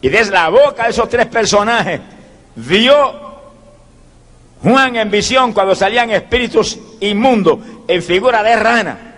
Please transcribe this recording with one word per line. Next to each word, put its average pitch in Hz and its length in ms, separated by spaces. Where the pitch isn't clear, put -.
Y 127 80
desde 208 240
la 175 160
boca 240 360
de 233 60
esos 220 200
tres 233 160
personajes, 208 720
vio 233 760
Juan 254 340
en 220 140
visión 240 420
cuando 190 220
salían 226 340
espíritus 226 720
inmundos 202 580
en 175 160
figura 208 400
de 226 140
rana, 214 400